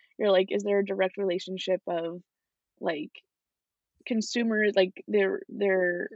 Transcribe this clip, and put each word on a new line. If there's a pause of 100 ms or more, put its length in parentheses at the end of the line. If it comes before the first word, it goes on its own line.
(160)
you're
like,
is
there
a
direct
relationship
of, (560)
like, (960)
consumer, (100)
like,
they're,
they're